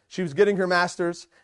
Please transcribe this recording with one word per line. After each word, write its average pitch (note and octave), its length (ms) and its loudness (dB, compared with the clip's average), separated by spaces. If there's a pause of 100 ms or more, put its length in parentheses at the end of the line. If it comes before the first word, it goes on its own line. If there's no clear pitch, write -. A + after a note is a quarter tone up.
She - 140 -10
was D#3 140 -4
getting G3+ 240 4
her F#3 80 0
master's, F3 600 -2 (180)